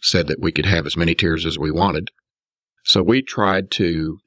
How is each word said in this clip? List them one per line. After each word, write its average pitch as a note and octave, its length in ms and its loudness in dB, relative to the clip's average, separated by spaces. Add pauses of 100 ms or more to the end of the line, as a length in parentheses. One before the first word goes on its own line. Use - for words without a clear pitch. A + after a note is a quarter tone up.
said E2+ 260 2
that - 140 -4
we E2+ 100 0
could D2+ 140 -2
have E2 200 2
as C#2+ 120 -4
many E2+ 180 2
tiers E2 300 0
as D#2 120 -4
we D2+ 140 -2
wanted. E2 400 -2 (720)
So - 180 4
we A#2 200 4
tried F#2+ 500 -2
to D#2+ 560 -2